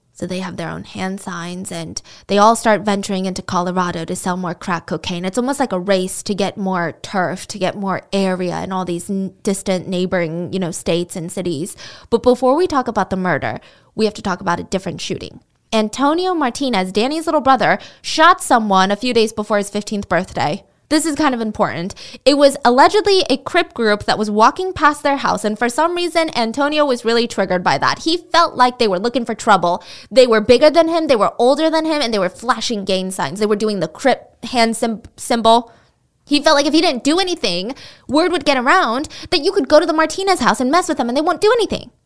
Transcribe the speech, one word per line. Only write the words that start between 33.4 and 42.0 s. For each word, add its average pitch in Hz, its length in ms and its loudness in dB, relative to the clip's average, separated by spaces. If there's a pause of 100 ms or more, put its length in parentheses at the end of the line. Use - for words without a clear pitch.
were 214 80 2
doing 208 240 -2
the 160 80 -2
Crip - 600 -2
hand 226 300 0
sym-, 226 260 -4 (140)
symbol. 233 560 2 (540)
He 285 160 0
felt 311 140 6
like 285 100 2
if 285 80 0
he 320 60 6
didn't 311 240 0
do 320 160 2
anything, 240 560 -4 (320)
word 311 240 2
would 339 120 -2
get 277 140 2
around 277 500 2 (220)
that 330 140 0
you 370 80 2
could 320 160 0
go 302 100 8
to 330 80 4
the 330 60 0
Martinez 320 480 0
house 220 180 2
and 254 140 0
mess 349 160 2
with 196 100 -2
them 247 100 2
and 240 80 0
they 285 60 0
won't 330 180 0
do 427 120 4
anything. - 400 -2 (140)